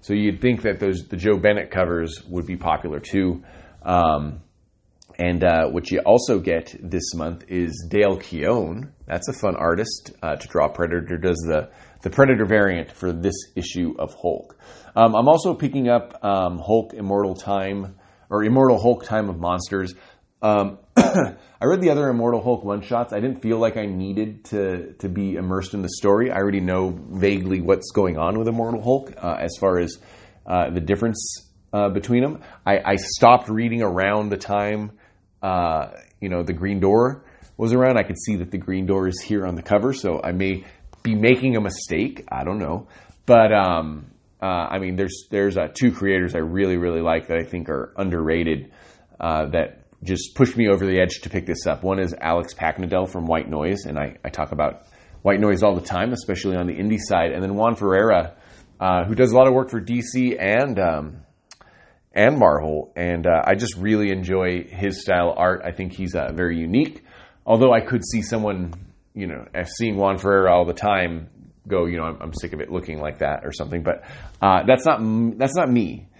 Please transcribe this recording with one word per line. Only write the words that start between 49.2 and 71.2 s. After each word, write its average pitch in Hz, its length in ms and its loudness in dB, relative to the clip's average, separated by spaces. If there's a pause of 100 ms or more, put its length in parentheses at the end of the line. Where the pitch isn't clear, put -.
uh, 78 300 -2
that 82 280 -2 (260)
just 90 300 -6
pushed 127 220 4
me 113 120 4
over 98 160 4
the 92 160 2
edge 92 220 0
to - 80 -12
pick 92 160 -6
this 87 200 -6
up. - 180 -4
One 95 160 0
is 90 200 -2
Alex 85 340 -2
Paknadel 92 540 -2
from 87 180 -6
White 82 220 0
Noise, 78 380 -4
and 73 120 -6
I, 73 260 -6
I 69 60 -8
talk 76 220 -6
about 76 340 -4 (360)
White 98 160 2
Noise 101 240 2
all 104 120 4
the 87 120 -6
time, 101 260 -2
especially 95 440 -4
on 90 100 -2
the 87 80 -4
indie 107 240 -2
side. 85 340 0
And 85 100 -4
then 98 120 -4
Juan 110 220 2
Ferreira, 95 580 2 (460)
uh, 92 240 2
who 104 100 -2
does 127 180 4
a 120 40 6
lot 131 100 10
of 131 80 4
work 131 160 0
for 117 100 -4
D 117 220 -4
C 127 340 -2
and, 110 440 0
um, 76 360 -2 (960)
and 120 240 4
Marvel. 76 600 2
And, 87 300 -2
uh, 82 180 4
I 98 100 4
just 104 220 -4
really 104 340 0
enjoy 92 540 -2
his 95 380 -6
style 87 340 2
art. 90 280 0
I 87 60 -6
think 92 220 -8
he's, 90 240 -6
uh, 69 180 -4
very 85 240 -2
unique. 90 460 0 (420)
Although 120 260 6
I 113 80 6
could 117 240 -4
see 113 180 -2
someone, 95 520 -4 (400)
you 98 140 -8
know, 67 260 -10
as 90 220 -6
seeing 113 200 -2
Juan 98 220 2
Ferreira 95 340 4
all 87 120 6
the 87 100 -2
time, 87 540 -2 (380)